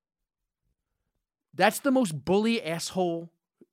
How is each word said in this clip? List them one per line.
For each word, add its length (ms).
That's 260
the 100
most 340
bully 380
asshole 680